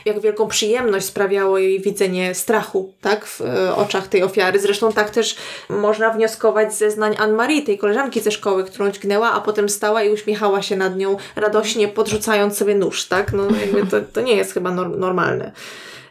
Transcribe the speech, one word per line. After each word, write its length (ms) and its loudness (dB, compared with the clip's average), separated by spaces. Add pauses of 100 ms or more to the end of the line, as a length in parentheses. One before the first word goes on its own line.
jak 160 -2
wielką 280 0
przyjemność 580 0
sprawiało 520 2
jej 220 2
widzenie 540 0
strachu, 680 -2
tak, 260 0
w, 140 -14
y, 360 0
oczach 320 -2
tej 140 4
ofiary. 380 2
Zresztą 320 2
tak 180 0
też 260 -2 (320)
można 420 2
wnioskować 640 2
z 40 -6
zeznań 400 0
Anne-Marie, 440 2
tej 160 0
koleżanki 420 0
ze 100 0
szkoły, 340 0
którą 260 -2
dźgnęła, 420 0
a 80 0
potem 280 0
stała 340 0
i 100 2
uśmiechała 500 0
się 140 -2
nad 200 0
nią 200 0 (200)
radośnie, 520 0
podrzucając 680 0
sobie 160 2
nóż, 340 0
tak? 240 0
No, 100 0 (180)
jakby 260 0
to, 100 0 (160)
to 80 -2
nie 160 2
jest 160 -2
chyba 180 -2
norm-, 280 -2
normalne. 540 -2 (580)